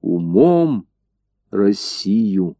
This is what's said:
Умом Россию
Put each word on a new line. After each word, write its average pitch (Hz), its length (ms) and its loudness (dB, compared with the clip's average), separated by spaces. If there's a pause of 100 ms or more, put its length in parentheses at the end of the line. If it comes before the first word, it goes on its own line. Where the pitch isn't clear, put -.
Умом 110 880 2 (600)
Россию 101 1080 -2